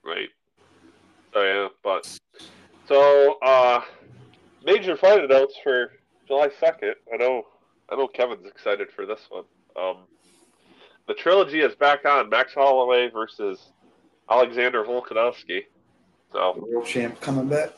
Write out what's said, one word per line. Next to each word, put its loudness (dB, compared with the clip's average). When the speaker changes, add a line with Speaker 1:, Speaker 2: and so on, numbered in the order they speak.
Speaker 1:
Right. -12
So, 0
yeah, -2
but, -6
so, 6
uh, 4
major 0
fight 6
announced 2
for -2
July 0
second. -2
I -8
know, -2
I -6
know -2
Kevin's -6
excited -6
for -12
this -12
one. -16
Um, -6
the -6
trilogy 0
is 0
back 0
on. 0
Max -2
Holloway 2
versus -10
Alexander 0
Volkanovski. -6
So -2
Speaker 2:
The -14
world -6
champ -8
coming -6
back? -4